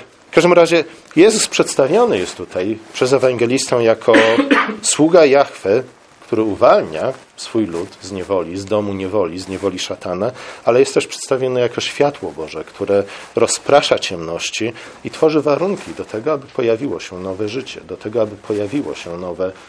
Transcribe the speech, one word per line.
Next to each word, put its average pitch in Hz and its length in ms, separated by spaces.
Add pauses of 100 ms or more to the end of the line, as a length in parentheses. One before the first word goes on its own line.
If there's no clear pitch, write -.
(300)
w - 40
każdym 170 180
razie 170 320 (320)
Jezus 208 300
przedstawiony 165 720
jest 90 180
tutaj 95 420 (140)
przez 127 200
ewangelistę 127 680
jako 113 300 (400)
<coughs> - 300
sługa 160 440
Jahwe, 131 560 (480)
który 110 120
uwalnia 110 720 (240)
swój 113 300
lud 85 220 (140)
z 95 100
niewoli, 90 460
z 98 60
domu 104 300
niewoli, 95 440
z 92 100
niewoli 92 300
szatana, 95 540 (320)
ale 123 160
jest 135 140
też - 120
przedstawiony 127 540
jako 117 200
światło 139 520
Boże, 78 320
które 101 400 (320)
rozprasza 113 640
ciemności 85 760 (320)
i 123 60
tworzy 156 300
warunki 156 540
do 95 100
tego, 123 280
aby 139 140
pojawiło 117 540
się - 180
nowe 95 300
życie, 123 320
do 85 160
tego, 110 260
aby 104 140
pojawiło 104 580
się 87 240
nowe 92 340 (160)